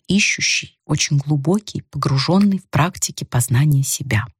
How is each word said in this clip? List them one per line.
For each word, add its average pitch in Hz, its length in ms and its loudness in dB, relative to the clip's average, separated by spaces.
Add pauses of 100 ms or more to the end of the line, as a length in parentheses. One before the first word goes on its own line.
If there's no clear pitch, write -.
ищущий, - 800 -2
очень 151 320 0
глубокий, 147 640 -2
погружённый 180 800 0
в - 100 -18
практики - 540 -2
познания 135 580 2
себя». 123 460 -4 (120)